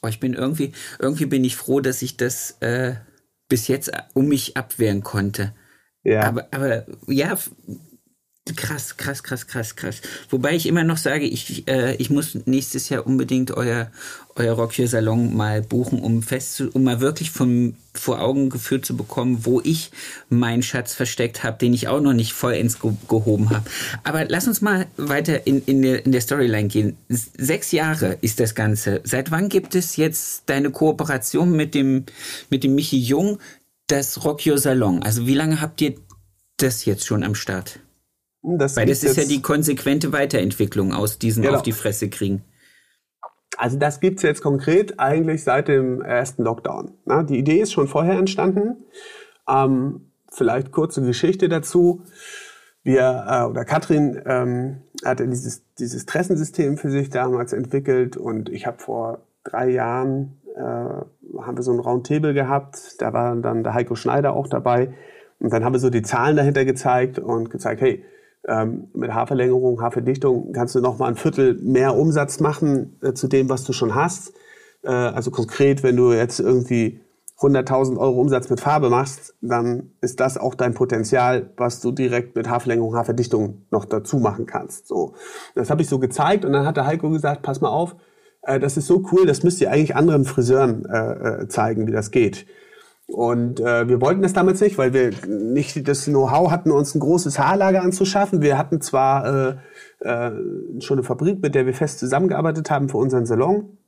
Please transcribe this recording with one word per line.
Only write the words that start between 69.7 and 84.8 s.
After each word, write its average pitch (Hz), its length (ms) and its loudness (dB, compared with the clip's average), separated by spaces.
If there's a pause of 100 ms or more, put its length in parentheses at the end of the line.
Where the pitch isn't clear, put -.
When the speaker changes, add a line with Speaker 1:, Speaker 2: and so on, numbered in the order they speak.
Speaker 2:
Haarverdichtung 123 720 0
kannst 120 220 -4
du 131 60 4
noch 120 180 0
mal 131 100 0
ein 120 80 -2
Viertel 135 440 2
mehr 131 360 2
Umsatz 147 440 2
machen, 147 600 0
äh, 135 100 0
zu 131 160 -4
dem, 131 200 4
was 131 160 -2
du 135 80 -4
schon 117 220 0
hast. 160 380 -2 (500)
Äh, - 80 -6
also 120 400 -2
konkret, 139 520 2
wenn 127 140 4
du 123 160 6
jetzt 117 280 0
irgendwie 120 600 0 (400)
hunderttausend 131 580 2
Euro 123 220 2
Umsatz 131 300 2
mit 120 100 0
Farbe 147 300 2
machst, 135 500 -2
dann 120 600 -2
ist 123 180 -4
das 131 200 0
auch 131 160 -4
dein 120 200 0
Potenzial, 123 840 2
was 120 240 -2
du 123 120 -2
direkt 123 420 -2
mit 139 140 -2
Haarverlängerung, 120 480 0
Haarverdichtung 113 760 -2
noch 104 140 0
dazu 110 340 -2
machen 110 280 0
kannst. - 420 -10